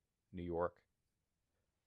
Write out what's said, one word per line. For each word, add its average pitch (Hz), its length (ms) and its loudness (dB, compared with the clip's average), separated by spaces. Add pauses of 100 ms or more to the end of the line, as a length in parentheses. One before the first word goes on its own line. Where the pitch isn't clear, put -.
(340)
New 87 100 -6
York. 85 320 0 (1120)